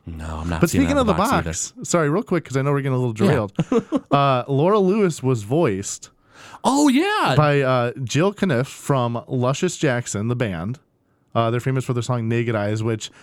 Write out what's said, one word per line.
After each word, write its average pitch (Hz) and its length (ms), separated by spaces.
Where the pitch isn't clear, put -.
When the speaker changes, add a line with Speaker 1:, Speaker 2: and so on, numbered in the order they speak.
Speaker 1:
No, 80 360
I'm 85 100
not 80 100
Speaker 2:
But - 80
Speaker 1:
seeing - 140
it - 60
Speaker 2:
speaking 285 100
Speaker 1:
on - 20
Speaker 2:
of 247 60
the - 80
Speaker 1:
the - 20
box 220 160
either. 175 160
Speaker 2:
box, - 240
sorry, 160 260
real 185 120
quick, 170 220
'cause 127 140
I 135 40
know 143 100
we're 143 100
getting 131 160
a - 40
little 120 120
Speaker 1:
Yeah. - 40
Speaker 2:
derailed. 107 220
<laughs> 240 420
Uh, 139 340
Laura 156 320
Lewis 190 440
was 127 220
voiced 110 680
Speaker 1:
Oh, 285 240
yeah. 320 460
Speaker 2:
by, 147 280
uh, 127 300
Jill 170 300
Caniff 175 320
from 120 600
Luscious 135 520
Jackson, 120 500
the 120 80
band. 104 420
Uh, 117 160
they're 120 100
famous 131 260
for 127 80
their 120 80
song 117 260
Naked 117 260
Eyes, 107 280
which 113 280